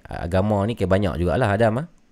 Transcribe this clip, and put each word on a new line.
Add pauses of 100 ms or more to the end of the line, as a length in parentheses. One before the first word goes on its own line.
agama
ni
kira
banyak
jugalah
Adam,
ah. (260)